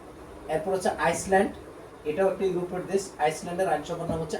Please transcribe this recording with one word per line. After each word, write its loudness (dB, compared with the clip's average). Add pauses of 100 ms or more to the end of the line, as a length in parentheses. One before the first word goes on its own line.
(500)
এরপর 0
হচ্ছে 2
আইসল্যান্ড, 4 (520)
এটাও 4
একটা 0
ইউরোপের 0
দেশ, 0
আইসল্যান্ডের 2
আইনসভার 0
নাম 0
হচ্ছে -2